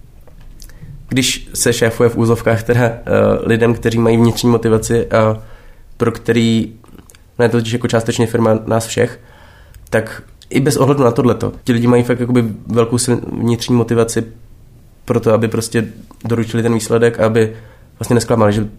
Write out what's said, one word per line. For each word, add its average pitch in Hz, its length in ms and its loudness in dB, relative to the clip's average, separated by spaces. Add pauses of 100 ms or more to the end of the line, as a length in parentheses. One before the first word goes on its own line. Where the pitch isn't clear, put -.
(1080)
když - 440 -2
se - 200 0
šéfuje 117 360 2
v 117 80 -6
úzovkách 113 460 0
teda, 120 180 2
eh, 117 200 -2 (420)
lidem, 117 300 2
kteří 110 240 -2
mají 113 200 2
vnitřní 117 320 2
motivaci 113 580 2
a 110 360 0 (540)
pro 117 140 0
který, 113 600 0 (680)
no 120 60 4
je 113 40 4
to 113 80 0
totiž 113 160 -2
jako 117 140 -4
částečně 117 400 0
firma 113 380 2
nás 113 200 -2
všech, - 340 -4 (680)
tak - 340 -4 (260)
i 131 100 0
bez 135 180 0
ohledu 135 260 2
na 117 80 4
tohleto, 113 420 0 (100)
ti 123 100 0
lidi 117 140 2
mají 123 160 4
fakt 120 160 -2
jakoby 123 240 0 (240)
velkou 117 280 0 (100)
sil-, 120 160 0 (200)
vnitřní 117 340 0
motivaci 113 480 0 (840)
pro 117 140 0
to, 113 140 2
aby 113 140 2
prostě 110 400 -2 (380)
doručili 113 380 -2
ten 117 100 2
výsledek 117 460 0
a 110 60 4
aby 110 300 2 (440)
vlastně 110 140 -2
nesklamali, 113 400 2
že 104 140 -2 (120)